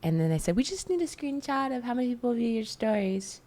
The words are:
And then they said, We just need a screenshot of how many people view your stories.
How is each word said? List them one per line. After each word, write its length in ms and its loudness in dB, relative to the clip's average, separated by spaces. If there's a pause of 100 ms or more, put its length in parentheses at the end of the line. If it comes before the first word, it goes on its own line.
And 160 2
then 120 4
they 80 4
said, 180 2
We 80 4
just 240 -6
need 120 2
a 60 0
screenshot 680 -4
of 80 -4
how 100 -2
many 140 0
people 240 0
view 160 2
your 160 0
stories. 840 -2